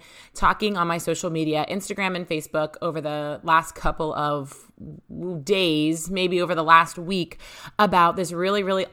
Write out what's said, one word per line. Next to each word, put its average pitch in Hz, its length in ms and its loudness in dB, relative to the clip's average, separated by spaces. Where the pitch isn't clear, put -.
talking 202 440 2
on 170 100 2
my 170 120 0
social 165 300 -2
media, 156 400 0
Instagram 190 460 -4
and 175 120 -6
Facebook, 156 540 -4
over 160 200 -4
the 147 420 -6
last 165 320 4
couple 156 380 -2
of 147 580 -4
days, 160 680 2
maybe 185 320 0
over 175 140 0
the 165 80 -2
last 165 340 6
week, 180 420 -4
about 175 380 4
this 175 160 -4
really, 190 320 0
really 190 300 0